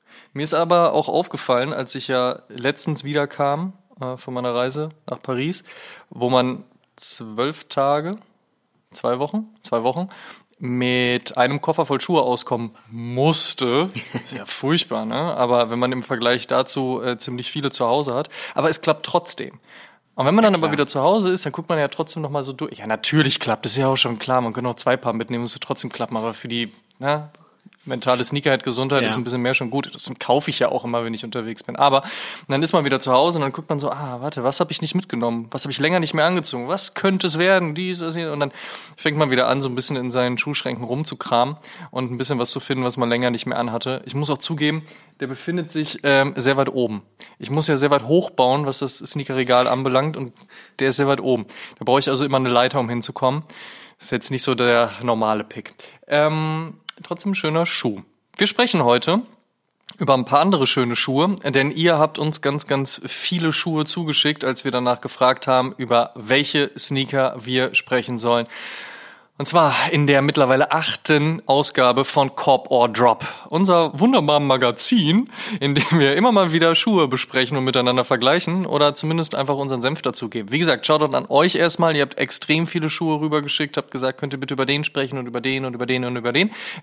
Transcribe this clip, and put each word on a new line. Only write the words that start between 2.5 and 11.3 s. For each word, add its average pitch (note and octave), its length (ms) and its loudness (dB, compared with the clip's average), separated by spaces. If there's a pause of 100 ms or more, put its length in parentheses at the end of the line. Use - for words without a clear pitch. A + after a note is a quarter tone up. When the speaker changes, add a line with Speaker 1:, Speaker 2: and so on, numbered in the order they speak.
Speaker 1:
wiederkam, D3 720 -2 (280)
äh, B2+ 160 -8
von B2+ 180 -12
meiner B2 200 -4
Reise C3+ 360 -2 (200)
nach B2 100 -10
Paris, C3+ 440 -4 (460)
wo B2 200 -2
man B2+ 320 2 (340)
zwölf A#2+ 720 -6
Tage, D3+ 500 0 (720)
zwei B2 300 -4
Wochen, G#3+ 260 -4 (160)
zwei A#2 220 -2
Wochen, E3 240 -2 (500)
mit B2 800 0